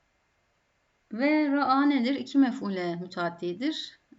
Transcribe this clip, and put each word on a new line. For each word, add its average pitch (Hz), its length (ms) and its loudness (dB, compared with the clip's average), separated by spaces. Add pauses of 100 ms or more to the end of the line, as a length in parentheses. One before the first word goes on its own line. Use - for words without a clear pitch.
(1120)
Ve 294 400 2
ra'a 277 340 2
nedir? 269 300 2
İki 247 220 -4
mef'ule 196 580 0
müteaddidir. 175 1040 -6 (200)